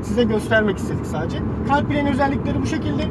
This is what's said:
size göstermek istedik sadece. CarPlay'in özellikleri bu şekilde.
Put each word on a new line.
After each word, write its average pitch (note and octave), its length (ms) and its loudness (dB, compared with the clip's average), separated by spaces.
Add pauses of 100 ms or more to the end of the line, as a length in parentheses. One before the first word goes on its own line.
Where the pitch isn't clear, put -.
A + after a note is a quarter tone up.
size A3+ 200 2
göstermek G#3+ 540 2
istedik - 280 -4
sadece. - 320 -4 (320)
CarPlay'in C#4+ 360 2
özellikleri C#4 560 0
bu C4+ 40 0
şekilde. D4+ 460 -2